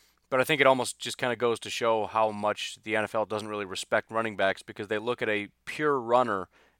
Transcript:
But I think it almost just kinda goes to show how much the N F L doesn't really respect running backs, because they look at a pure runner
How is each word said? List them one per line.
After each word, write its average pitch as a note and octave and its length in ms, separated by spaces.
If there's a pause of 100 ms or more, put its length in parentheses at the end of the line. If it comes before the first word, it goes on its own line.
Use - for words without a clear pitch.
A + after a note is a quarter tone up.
(340)
But B2+ 60
I B2+ 40
think D3+ 160
it C3+ 60
almost C3 320
just - 180
kinda B2 200
goes A#2 240
to G#2 100
show A2+ 360
how A2 260
much G#2 500
the G#2+ 140
N G#2+ 80
F G2+ 100
L A2 100
doesn't G#2+ 220
really G#2 180
respect G2 460
running A2 260
backs, F#2+ 280
because G#2+ 240
they G#2+ 100
look A#2+ 240
at A#2 60
a G#2 180 (180)
pure D3 360
runner A#2 480 (320)